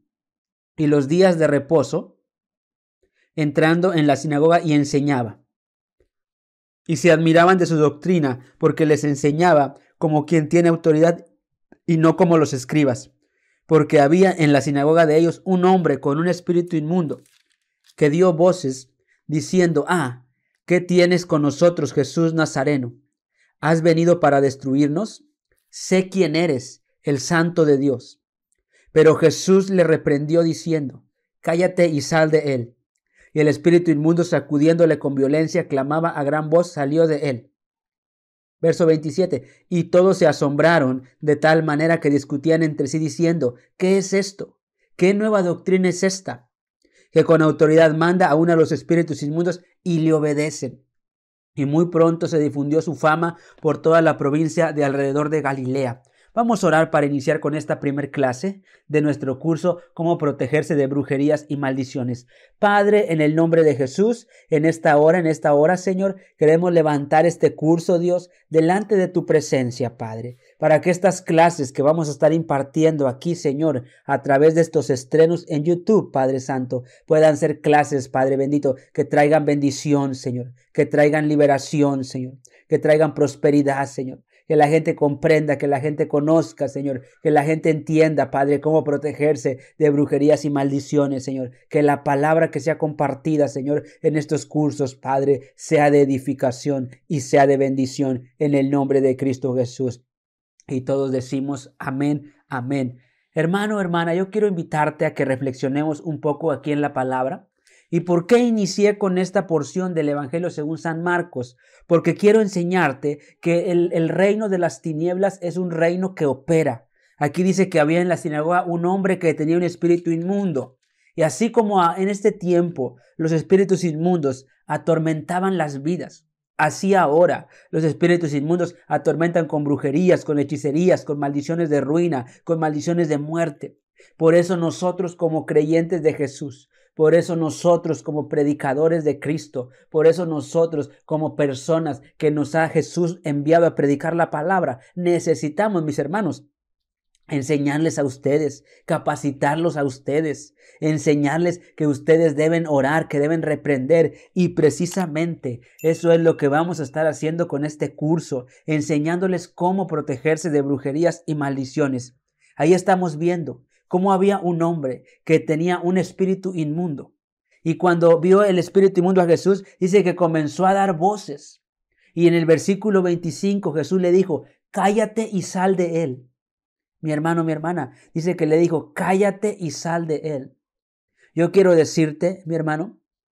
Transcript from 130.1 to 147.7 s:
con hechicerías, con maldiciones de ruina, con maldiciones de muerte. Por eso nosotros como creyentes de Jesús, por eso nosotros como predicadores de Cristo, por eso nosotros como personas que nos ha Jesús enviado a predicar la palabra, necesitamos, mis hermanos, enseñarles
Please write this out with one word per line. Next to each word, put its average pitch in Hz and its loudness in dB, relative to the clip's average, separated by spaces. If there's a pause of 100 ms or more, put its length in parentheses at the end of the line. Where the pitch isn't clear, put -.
con 147 -2
hechicerías, 147 0
con 147 -4
maldiciones 143 -4
de 147 2
ruina, 147 -2 (180)
con 165 -2
maldiciones 156 -2
de 151 -2
muerte. 156 -6 (380)
Por 160 4
eso 175 2
nosotros 175 -4
como 160 -2
creyentes 160 0
de 151 2
Jesús, - -10 (240)
por 156 4
eso 170 2
nosotros 165 0
como 151 -8
predicadores 147 0
de 147 -2
Cristo, 139 -8 (220)
por 156 2
eso 165 2
nosotros 156 -4 (160)
como 156 -6
personas 151 -4 (160)
que 151 0
nos 147 -4
ha 160 0
Jesús 165 -4
enviado 156 2
a 156 -2
predicar 147 -2
la 165 -2
palabra, 160 -2 (160)
necesitamos, 175 -2
mis 147 -6
hermanos, 160 -6 (800)
enseñarles 147 -2